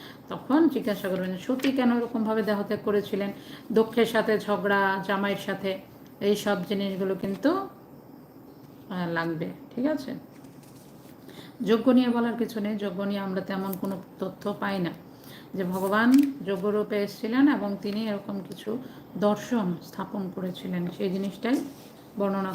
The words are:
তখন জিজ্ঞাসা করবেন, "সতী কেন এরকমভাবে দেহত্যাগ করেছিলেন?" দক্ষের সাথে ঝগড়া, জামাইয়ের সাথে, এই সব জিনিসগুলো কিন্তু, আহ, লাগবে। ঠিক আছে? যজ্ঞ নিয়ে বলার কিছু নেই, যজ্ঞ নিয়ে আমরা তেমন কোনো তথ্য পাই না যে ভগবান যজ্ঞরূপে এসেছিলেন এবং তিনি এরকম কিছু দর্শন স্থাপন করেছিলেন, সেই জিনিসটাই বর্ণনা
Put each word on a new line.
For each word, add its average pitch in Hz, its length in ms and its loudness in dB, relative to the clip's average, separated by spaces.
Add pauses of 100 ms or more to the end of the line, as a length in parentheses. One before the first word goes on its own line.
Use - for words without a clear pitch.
(300)
তখন 311 380 4
জিজ্ঞাসা 208 420 0
করবেন, 185 280 -2
"সতী 262 340 0
কেন 247 260 4
এরকমভাবে 220 460 0
দেহত্যাগ 208 420 0
করেছিলেন?" 202 480 0 (380)
দক্ষের 226 340 4
সাথে 220 340 2
ঝগড়া, 196 680 2
জামাইয়ের 202 380 0
সাথে, 190 340 -4 (400)
এই 202 160 4
সব 202 220 2 (100)
জিনিসগুলো 196 480 -2
কিন্তু, 196 360 0
আহ, - 1600 -8
লাগবে। 165 400 -2 (260)
ঠিক 247 100 -2
আছে? - 300 -2 (1500)
যজ্ঞ 226 260 6
নিয়ে 247 180 6
বলার 233 280 2
কিছু 220 220 -2
নেই, 208 180 -2
যজ্ঞ 196 260 -4
নিয়ে 202 160 -2
আমরা 190 220 -2
তেমন 190 400 -4
কোনো 190 200 -4 (180)
তথ্য 202 400 -4
পাই 196 200 -2
না 170 100 0 (640)
যে 185 100 -2
ভগবান 196 480 4 (340)
যজ্ঞরূপে 208 520 0
এসেছিলেন 220 500 4
এবং 202 340 2
তিনি 214 280 -2
এরকম 202 380 -4
কিছু - 300 -6 (400)
দর্শন 208 560 2 (100)
স্থাপন 190 520 -6
করেছিলেন, 180 520 -4 (100)
সেই 202 120 -2
জিনিসটাই 196 460 -2 (640)
বর্ণনা 196 360 0